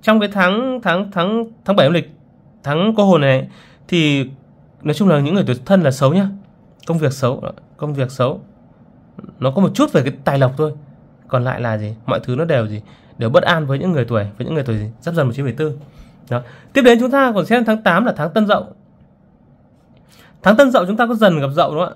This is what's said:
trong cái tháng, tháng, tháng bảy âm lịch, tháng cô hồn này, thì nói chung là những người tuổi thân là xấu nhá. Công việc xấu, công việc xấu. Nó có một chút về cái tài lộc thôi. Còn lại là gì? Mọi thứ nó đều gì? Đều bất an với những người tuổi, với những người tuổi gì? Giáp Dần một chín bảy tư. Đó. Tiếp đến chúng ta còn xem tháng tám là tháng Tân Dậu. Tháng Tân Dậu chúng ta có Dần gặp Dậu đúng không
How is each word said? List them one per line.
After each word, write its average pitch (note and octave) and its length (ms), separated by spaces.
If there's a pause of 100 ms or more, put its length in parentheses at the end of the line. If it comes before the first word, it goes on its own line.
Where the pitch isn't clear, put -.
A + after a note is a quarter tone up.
trong A3 180
cái G#3 140
tháng, A3+ 480
tháng, G3 640 (200)
tháng G3 100
bảy D3+ 120
âm D#3+ 60
lịch, E3 180 (520)
tháng E3+ 340
cô G3+ 80
hồn F3 160
này, C3+ 260 (400)
thì C#3+ 420 (520)
nói D3 120
chung G3+ 140
là D#3 120
những C#3+ 140
người G3 140
tuổi B2 80 (100)
thân F#3+ 160
là C#3+ 100
xấu C#3 220
nhá. G3 160 (580)
Công E3 100
việc C#3+ 160
xấu, - 300 (340)
công D3 160
việc C3 180
xấu. C#3+ 300 (1000)
Nó C3 120
có F#3+ 100
một F#3+ 120
chút - 200
về E3 80
cái C3 120 (100)
tài C#3 160
lộc C3 180
thôi. D3+ 140 (560)
Còn B2 160
lại B2 180
là A2+ 160
gì? G#2+ 180 (100)
Mọi A#2+ 180
thứ B2 120
nó D#3 100
đều C3 220
gì? G#2+ 140 (360)
Đều C3 120
bất D#3+ 140
an D#3+ 220
với C#3 140
những F3+ 120
người C3+ 140
tuổi, A2 180 (140)
với B2+ 80
những - 80
người D3+ 100
tuổi A#2 140
gì? G#2+ 120 (120)
Giáp E3+ 140
Dần D3 120
một A2+ 80
chín C#3 100
bảy A#2 80
tư. D3 240 (520)
Đó. B2 120 (320)
Tiếp C#4 80
đến A#3+ 180
chúng B3 120
ta C4+ 200
còn G3 140
xem A#3 200
tháng A3 160
tám F#3+ 240
là A3+ 120
tháng D#3 120
Tân G#3+ 180
Dậu. G3+ 180 (1800)
Tháng G#3 140
Tân C4+ 140
Dậu G3+ 140
chúng G#3 120
ta A#3+ 100
có A#3+ 80
Dần G3 240
gặp C#3 140
Dậu D3 180
đúng D#3+ 140
không - 100